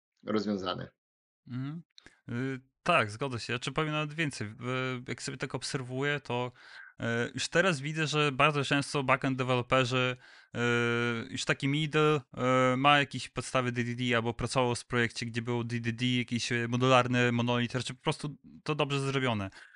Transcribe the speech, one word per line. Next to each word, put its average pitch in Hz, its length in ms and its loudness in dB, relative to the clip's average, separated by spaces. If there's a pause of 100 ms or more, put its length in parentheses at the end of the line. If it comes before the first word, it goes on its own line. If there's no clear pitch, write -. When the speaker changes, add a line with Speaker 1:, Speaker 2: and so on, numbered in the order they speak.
(260)
Speaker 1:
rozwiązane. 95 640 -2 (580)
Speaker 2:
Mhm. 135 340 -8 (480)
Y, 127 300 -6 (280)
tak, 131 240 2
zgodzę 120 280 -6
się. - 140 -4
Ja 123 60 -2
czy 143 120 -4
powiem 156 200 -2
nawet 151 220 -2
więcej. 147 340 -4 (120)
W-, 127 480 -4
jak 120 140 -8
sobie 135 160 -8
tak 139 180 -8
obserwuję, 135 640 -4
to, 123 320 -4 (480)
e, 117 340 -2
już - 140 -4
teraz 170 340 2
widzę, 156 260 -4
że 147 240 2
bardzo 143 320 2
często 143 400 0
backend 131 340 0
deweloperzy, 127 800 2 (360)
e, 117 60 -6 (720)
już - 160 -6
taki 143 220 0
middle, 151 540 2 (160)
e, 127 400 4
ma 143 220 6
jakieś 131 300 -4
podstawy 127 420 -2
D 120 120 -2
D 120 120 -4
D 123 200 0
albo 117 180 2
pracował 120 420 0
w - 100 -10
projekcie, 120 400 0
gdzie 117 160 -4
był 120 220 -2
D 117 160 -4
D 117 140 -2
D, 123 120 -2
jakiś, 123 460 0
e, 117 160 0
modularny 123 640 4
monolit, 120 420 2 (120)
czy 131 80 -8
po - 100 -16
prostu 151 340 -4 (260)
to 156 120 -2
dobrze 143 240 0
zrobione. 131 500 0 (260)